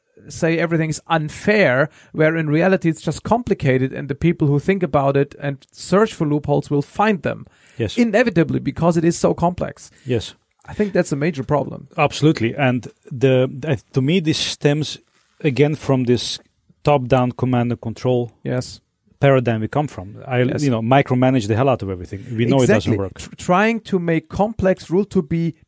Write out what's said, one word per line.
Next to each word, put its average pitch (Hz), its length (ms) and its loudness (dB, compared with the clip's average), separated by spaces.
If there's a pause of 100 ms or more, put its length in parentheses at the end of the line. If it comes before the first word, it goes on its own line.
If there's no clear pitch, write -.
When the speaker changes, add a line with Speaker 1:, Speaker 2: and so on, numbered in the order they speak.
(280)
Speaker 1:
say 165 300 -2
everything's 160 480 -2
unfair, 156 800 2 (240)
where 156 240 2
in 156 140 -2
reality 170 400 2
it's 160 100 -4
just - 220 -6
complicated, 135 720 0
and 135 160 -8
the - 40 -4
people 165 340 0
who 143 100 2
think 190 240 0
about 139 340 2
it 143 240 0
and 139 320 -8
search 214 400 0
for 160 140 -4
loopholes 147 440 0
will 143 120 0
find 202 400 0
them. 113 240 -6 (320)
Speaker 2:
Yes. 110 180 -4
Speaker 1:
Inevitably, 196 640 2
because 160 380 0
it 160 60 0
is 165 120 2
so 165 160 2
complex. - 580 -4 (140)
Speaker 2:
Yes. 123 300 -4 (320)
Speaker 1:
I - 80 -16
think 208 180 -2
that's 190 200 0
a 151 40 -4
major 139 280 -4
problem. - 520 -4
Speaker 2:
Absolutely. 143 580 2
And 127 340 0 (220)
the, 131 400 2
the, 135 300 -4 (120)
to 135 100 0
me, 160 180 2
this 156 180 0
stems - 600 -2 (420)
again 143 360 2
from 131 280 0
this 120 360 0 (440)
top-down 127 480 2
command 123 400 0
and 113 80 -6
control 120 520 -2 (100)
Speaker 1:
Yes. 127 380 -6 (400)
Speaker 2:
paradigm 123 400 4
we 110 80 -4
come 143 200 -2
from. 107 380 -14
I, 127 160 0
Speaker 1:
Yes. 131 200 -2
Speaker 2:
you 143 80 2
know, 113 120 0
micromanage 127 640 2
the 110 80 2
hell 135 120 2
out 123 140 0
of 98 80 -6
everything. 92 300 -10 (160)
We 113 80 0
know 131 160 4
Speaker 1:
Exactly. 117 140 4 (200)
Speaker 2:
it - 20 -2
doesn't - 20 -
work. 95 200 -6
Speaker 1:
Tr-, - 180 -16
trying 214 440 0
to 196 180 -4
make 170 300 -2
complex 196 640 -2
rule 185 160 2
to 190 160 0
be 165 320 -2 (140)